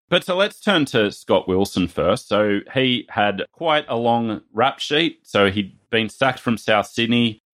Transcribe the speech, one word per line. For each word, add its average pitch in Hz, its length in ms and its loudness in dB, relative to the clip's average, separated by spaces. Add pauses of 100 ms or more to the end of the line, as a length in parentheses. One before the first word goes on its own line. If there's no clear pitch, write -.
But 180 160 0
so 180 120 -2
let's 202 240 -2
turn 170 260 0
to 107 260 2
Scott - 340 -2
Wilson 92 400 0
first. 90 420 -2
So 104 320 0 (140)
he 127 360 0
had 101 420 0
quite 151 360 0
a 123 80 -4
long 117 460 -2 (100)
rap 120 280 0
sheet. 156 420 -2
So 101 280 4
he'd 98 280 -4 (120)
been 113 180 0
sacked 131 320 -2
from 113 180 -2
South 107 280 0
Sydney 117 520 0 (160)